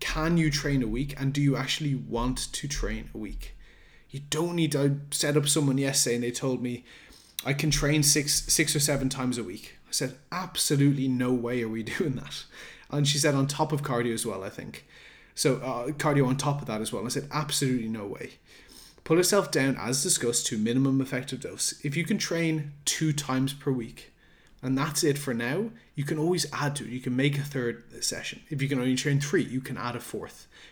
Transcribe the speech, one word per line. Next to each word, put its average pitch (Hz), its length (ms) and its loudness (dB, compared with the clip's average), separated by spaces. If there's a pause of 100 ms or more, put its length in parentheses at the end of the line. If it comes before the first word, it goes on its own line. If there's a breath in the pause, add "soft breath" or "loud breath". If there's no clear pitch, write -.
can 160 360 2
you 156 140 4
train 143 320 2
a 113 40 0
week, 127 320 -2
and 135 140 0
do 143 80 0
you 139 160 4
actually 135 380 -2
want 117 580 -2
to - 160 -6
train 110 460 -4
a 110 40 -10
week? - 380 -10 (540 soft breath)
You 139 180 -10
don't 175 280 0
need 160 160 2
to, 139 100 2
I 143 80 4 (240)
set 147 220 2
up 143 120 4
someone 139 300 4
yesterday 139 380 2
and 120 80 0
they 120 80 0
told 127 300 -2
me, 123 220 -4 (600 loud breath)
"I 139 80 0
can 143 180 2
train 147 320 4
six, - 500 2
six 156 220 2
or 151 60 2
seven 135 280 2
times 127 300 -2
a 113 60 -4
week." 95 320 -12 (120)
I - 40 -8
said, - 240 -2 (160)
"Absolutely 143 720 2
no 127 260 2
way 120 300 0
are 113 60 -2
we 110 140 -4
<laughs> 107 160 -6
doing 147 180 0
that." - 280 -10 (460 loud breath)
And 143 160 2
she 147 120 2
said, 143 180 4
"On 135 100 4
top 147 260 -2
of 143 100 0
cardio 120 300 0
as 113 140 -4
well, 95 160 -4
I 98 60 -8
think." - 360 -12 (520 loud breath)
So, 131 220 2
uh, 120 340 -4
cardio 143 340 4
on 131 100 2
top 143 240 -2
of - 60 -10
that 107 140 -4
as 110 120 -4
well. 104 120 -6
I 120 40 -6
said, - 220 -6
"Absolutely 131 580 0
no 110 160 -6
way." - 280 -10 (720 loud breath)
Pull 160 120 4
yourself 185 340 4
down, 135 260 2
as 127 260 -2
discussed, 123 440 2
to 117 120 -2
minimum 131 420 4
effective 131 400 -4
dose. - 340 -4 (100)
If 147 120 -2
you 170 80 0
can 196 140 0
train 160 540 0 (120)
two 156 280 2
times 139 400 0
per - 180 -2
week, - 420 -6 (500 soft breath)
and 131 140 0
that's 147 260 0
it 143 140 4
for 139 160 -4
now, 135 380 -2 (240 loud breath)
you 143 100 -2
can 156 140 -2
always 170 340 2
add 143 240 -2
to - 80 -4
it. 110 60 -10
You 127 100 -6
can 123 160 -2
make 143 220 4
a 139 40 0
third 120 600 -4
session. - 460 -6
If 143 100 -4
you 139 80 0
can 139 100 0
only 127 160 2
train 139 240 2
three, 143 240 2
you 131 180 -4
can 117 180 -8
add 120 180 -4
a 156 40 -6
fourth. - 460 -10 (240 loud breath)